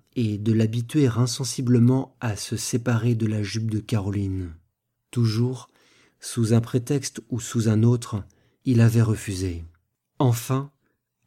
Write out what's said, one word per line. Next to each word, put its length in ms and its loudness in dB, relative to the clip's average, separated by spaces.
et 220 -2
de 140 0
l'habituer 540 2
insensiblement 1120 2
à 160 -4
se 200 -8
séparer 580 -2
de 120 -2
la 160 -2
jupe 280 -4
de 80 -2
Caroline. 720 -4
Toujours, 560 -2
sous 340 0
un 60 6
prétexte 680 -4
ou 100 -4
sous 300 -2
un 160 4
autre, 400 0
il 160 4
avait 220 6
refusé. 640 -2
Enfin, 540 0